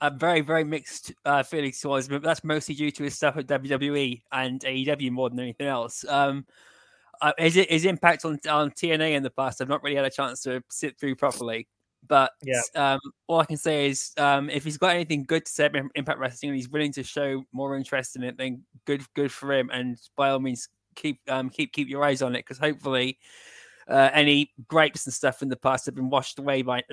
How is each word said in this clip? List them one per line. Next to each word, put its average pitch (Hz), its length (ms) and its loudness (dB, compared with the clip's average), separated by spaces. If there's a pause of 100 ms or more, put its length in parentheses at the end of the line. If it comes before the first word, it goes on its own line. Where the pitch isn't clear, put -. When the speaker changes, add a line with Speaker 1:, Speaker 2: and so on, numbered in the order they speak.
Speaker 1:
a 147 80 2
very, 160 320 2
very 156 240 2
mixed, - 480 -8 (100)
uh, 143 200 4
feelings 139 360 -4
towards 135 300 -2
him, 139 60 -2
but 143 80 -4
that's 160 200 0
mostly 151 320 -2
due 147 160 -2
to - 120 -8
his 143 120 -6
stuff 147 220 0
at 135 100 -6
W 135 220 -2
W 143 260 0
E 123 280 -2 (100)
and 131 320 -4
A 131 80 -4
E 131 120 -2
W 143 260 0
more 127 180 0
than 123 100 -6
anything 127 280 -6
else. 120 420 -4
Um, 139 360 2 (760)
uh, 147 160 4
his, 165 180 4
his 165 300 4
impact 170 400 4
on, 151 140 -4 (100)
on 151 220 2
T 170 200 -2
N 156 100 2
A 156 120 2
in 139 100 0
the 127 60 -2
past, 135 320 -4
I've 127 80 -6
not 147 140 -2
really 143 120 -2
had 139 100 0
a 135 40 0
chance 127 340 -6
to 127 260 -4
sit - 300 -8
through 135 160 -2
properly. 117 520 -2 (380)
But, 135 280 4 (100)
Speaker 2:
Yeah. 127 180 0 (140)
Speaker 1:
um, 139 240 2 (280)
all 165 120 4
I 151 60 4
can 156 100 -6
say 147 320 0
is, - 300 -4
um, 143 320 4
if 143 160 -2
he's 151 120 -6
got 180 160 4
anything 156 300 0
good 160 220 0
to - 60 -10
say 147 160 2
about 143 180 0 (100)
Impact 139 240 -4
Wrestling 131 300 -6
and 139 80 -2
he's 123 100 -6
willing 147 260 -2
to 135 100 -8
show 135 500 -4
more 139 240 -4
interest 131 400 -4
in 127 60 -8
it, 123 120 -8
then 131 260 -8 (220)
good, 139 200 -2 (100)
good 143 180 -2
for 139 220 -4
him. 127 180 2
And 123 260 -4 (200)
by 139 140 4
all 135 80 0
means, 131 280 -6 (280)
keep, - 340 -6
um, 131 200 -2
keep, 147 220 -6
keep 143 160 -4
your 139 160 -2
eyes 139 180 2
on 123 140 -2
it, - 100 -6
'cause 127 120 -14
hopefully, 135 600 -2 (680)
uh, 135 240 8
any 147 400 6 (160)
gripes 156 380 4
and 127 80 -6
stuff - 280 0
in 139 60 -4
the 127 80 -2
past 131 300 0
have 127 100 -8
been 127 140 -2
washed 135 300 0
away 139 220 0
by, 123 320 -2